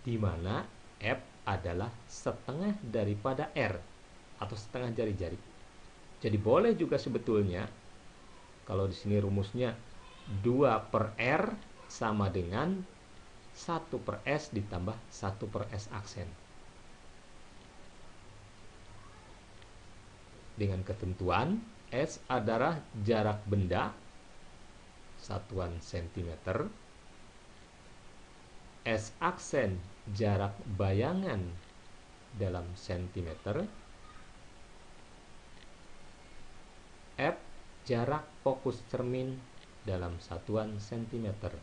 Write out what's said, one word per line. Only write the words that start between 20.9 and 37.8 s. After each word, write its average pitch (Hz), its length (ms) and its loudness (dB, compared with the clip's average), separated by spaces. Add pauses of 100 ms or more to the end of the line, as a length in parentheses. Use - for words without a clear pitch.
S 139 400 0
adalah 123 500 4 (220)
jarak 107 480 6
benda 101 420 6 (1300)
satuan 92 640 -2
sentimeter, 87 880 -2 (2250)
S 107 260 2 (100)
aksen 131 600 2 (340)
jarak 101 400 4 (240)
bayangan 117 640 4 (920)
dalam 90 400 0
sentimeter, 90 960 -2 (3500)
F 147 160 4 (480)